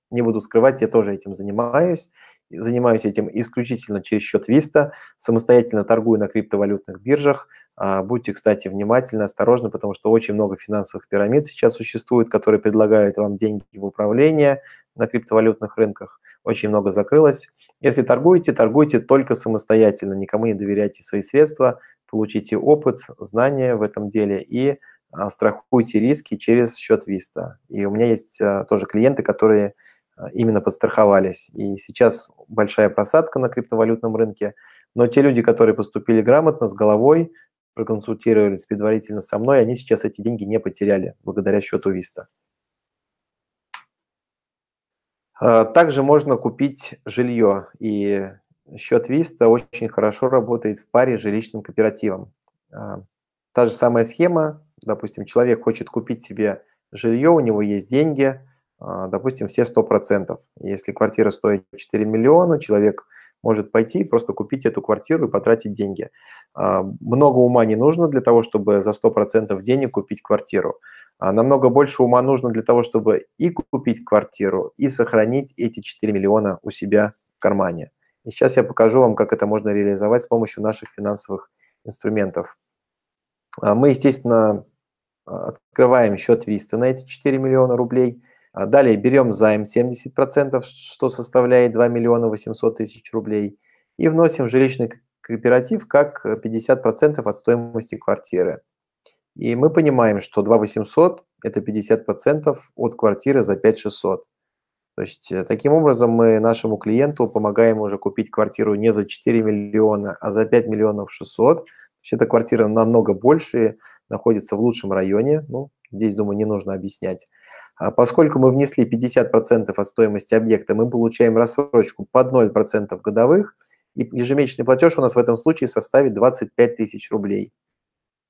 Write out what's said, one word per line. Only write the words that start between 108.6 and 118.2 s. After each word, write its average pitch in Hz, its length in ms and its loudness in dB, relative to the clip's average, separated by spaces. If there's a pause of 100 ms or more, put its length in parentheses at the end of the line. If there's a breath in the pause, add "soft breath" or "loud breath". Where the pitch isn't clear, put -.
не 110 180 2
за 104 120 -2
четыре 117 380 -2
миллиона, 104 760 0
а 104 100 -6
за 107 140 0
пять 113 220 2
миллионов 107 440 -2
шестьсот. 131 540 0
То - 0 - (380 soft breath)
есть - 100 -6
эта 117 140 2
квартира 113 400 2
намного 110 460 2
больше, 120 640 0 (340 soft breath)
находится 107 460 -2
в 104 60 -4
лучшем 117 320 -2
районе. 113 560 -2
Ну, 131 220 -10 (200)
здесь, 104 240 -2
думаю, 104 220 -4
не 107 80 -2
нужно 98 280 -6
объяснять. 95 540 -10 (500 loud breath)
А 95 140 -4
поскольку 147 480 4